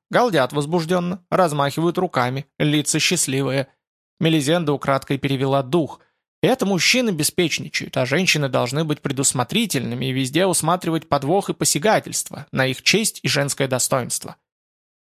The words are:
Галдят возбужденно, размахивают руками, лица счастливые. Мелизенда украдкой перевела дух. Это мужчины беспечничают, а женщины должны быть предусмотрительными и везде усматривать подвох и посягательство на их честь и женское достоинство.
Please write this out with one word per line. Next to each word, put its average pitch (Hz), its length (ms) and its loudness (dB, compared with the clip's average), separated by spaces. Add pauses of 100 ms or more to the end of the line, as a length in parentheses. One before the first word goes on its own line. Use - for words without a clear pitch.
(100)
Галдят 170 440 2
возбужденно, 170 760 -2
размахивают 160 680 0
руками, 135 480 -2 (120)
лица 151 400 0
счастливые. 135 720 0 (500)
Мелизенда 160 540 2
украдкой 139 460 0
перевела 135 440 0
дух. 139 380 -2 (420)
Это 214 220 2
мужчины 214 460 2
беспечничают, - 840 -2
а 131 100 0
женщины 147 420 2
должны 127 360 0
быть 151 180 -4
предусмотрительными 135 1040 -2
и 131 60 -2
везде 135 340 0
усматривать 165 640 0
подвох 147 420 0
и - 40 -4
посягательство 165 960 0
на 135 160 0
их 135 160 -4
честь - 400 0
и - 60 -2
женское 139 400 0
достоинство. - 680 -2 (720)